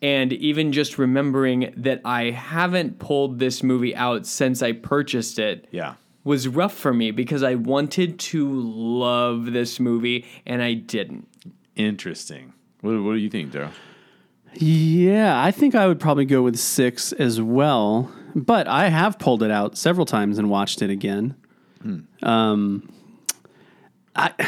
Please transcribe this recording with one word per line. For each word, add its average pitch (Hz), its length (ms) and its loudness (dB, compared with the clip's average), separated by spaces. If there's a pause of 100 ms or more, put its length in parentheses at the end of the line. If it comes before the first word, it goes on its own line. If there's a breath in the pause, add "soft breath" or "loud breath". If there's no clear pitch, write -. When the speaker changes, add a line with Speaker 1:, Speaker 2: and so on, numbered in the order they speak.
Speaker 1:
And 135 320 2
even 151 380 0
just 143 260 -2
remembering 131 800 2
that 127 260 -2
I 120 280 -2
haven't 165 680 -2
pulled 139 400 -2
this 127 240 0
movie 127 340 0
out 120 300 -2
since 131 380 -2
I 117 80 2
purchased 131 640 -2
it 104 340 -4
Speaker 2:
Yeah. 78 220 -8 (300)
Speaker 1:
was 139 240 0
rough 170 260 0
for 135 200 0
me 113 180 2
because 135 320 -2
I 127 120 2
wanted 143 640 -2
to 151 320 -2
love 120 1000 -2
this 120 280 -2
movie 120 460 0 (200 loud breath)
and 123 160 -4
I 120 120 0
didn't. 95 540 -6 (480)
Speaker 2:
Interesting. 82 800 -6 (280)
What, 107 200 -2
what 104 120 -2
do 110 60 0
you 104 100 -2
think, 76 220 -8
Daryl? 73 200 -8 (840 loud breath)
Speaker 3:
Yeah, 165 840 4
I 175 100 4
think 262 240 2
I 196 120 4
would 175 120 2
probably 143 260 2
go 131 180 4
with 120 140 2
six - 560 0
as 117 280 0
well, 120 720 2 (240 loud breath)
but 180 320 2
I 156 220 4
have 165 300 4
pulled 117 240 2
it 107 80 2
out 104 260 0
several 175 280 2
times 104 320 0
and 104 120 0
watched 101 320 0
it 101 80 0
again. 101 460 -2 (460 soft breath)
Speaker 2:
Hmm. 98 180 -8 (220)
Speaker 3:
Um, 104 680 0 (1300 loud breath)
I, - 160 0 (160)